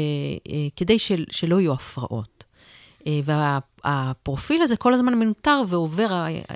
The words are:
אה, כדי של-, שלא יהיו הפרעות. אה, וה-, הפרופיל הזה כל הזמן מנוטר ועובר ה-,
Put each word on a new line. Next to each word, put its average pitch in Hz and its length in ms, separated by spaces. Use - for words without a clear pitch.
אה, 147 160
כדי 208 220
של-, 175 320
שלא 175 300
יהיו 165 120
הפרעות. - 720
אה, 151 180
וה-, 147 340
הפרופיל 135 800
הזה 240 140
כל 247 180
הזמן 247 200
מנוטר 233 540
ועובר 175 440
ה-, 170 140